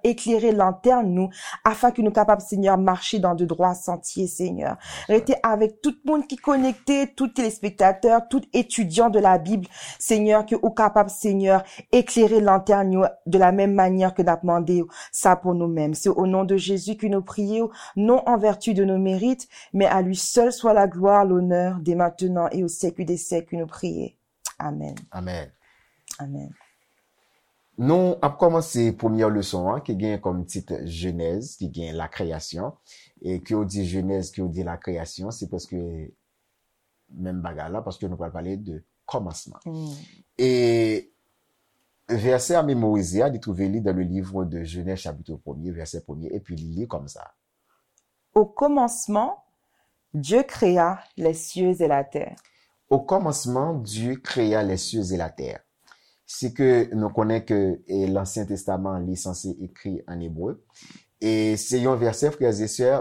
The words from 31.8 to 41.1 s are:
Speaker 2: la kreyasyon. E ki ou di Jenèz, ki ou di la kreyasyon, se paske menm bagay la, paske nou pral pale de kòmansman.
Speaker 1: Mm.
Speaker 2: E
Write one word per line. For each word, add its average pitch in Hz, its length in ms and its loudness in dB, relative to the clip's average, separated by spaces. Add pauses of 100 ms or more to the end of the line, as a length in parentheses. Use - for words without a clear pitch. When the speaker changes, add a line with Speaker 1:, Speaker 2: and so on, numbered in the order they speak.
Speaker 2:
la 80 120 -8
kreyasyon. 85 640 -10 (480)
E 92 200 -6
ki 113 160 -4
ou 107 80 -2
di 98 200 -6
Jenèz, 95 480 -4
ki 95 100 -6
ou 87 80 -6
di 90 140 -6
la 85 120 -8
kreyasyon, 92 560 -10
se 98 160 -12
paske 90 300 -10 (1300)
menm 92 320 -8
bagay 80 320 -10
la, 110 80 -8
paske 98 240 -10
nou 87 140 -10
pral 82 140 -10
pale 90 280 -8
de 85 160 -14 (320)
kòmansman. - 560 -12
Speaker 1:
Mm. 160 300 -12 (420)
Speaker 2:
E 127 120 2 (1600)